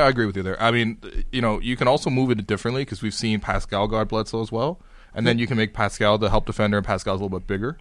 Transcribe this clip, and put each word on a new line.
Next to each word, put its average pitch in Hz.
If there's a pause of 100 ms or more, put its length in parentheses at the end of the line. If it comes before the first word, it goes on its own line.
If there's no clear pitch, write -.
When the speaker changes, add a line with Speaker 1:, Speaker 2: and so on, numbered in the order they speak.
Speaker 1:
I 135
agree 123
with 98
you 98
there. 92
I 117
mean, 117 (340)
you 127
know, 107
you 120
can 123
also 147
move 131
it 104
differently 117
'cause 110
we've 107
seen 107
Pascal 101
guard 110
Bledsoe 110
as 110
well. 131 (340)
And 117
then 120
Speaker 2:
Yep. 117
Speaker 1:
you 117
can 120
make 110
Pascal 104
the 104
help 104
defender, 104
and 98
Pascal's 95
a -
little 95
bit 90
bigger. 107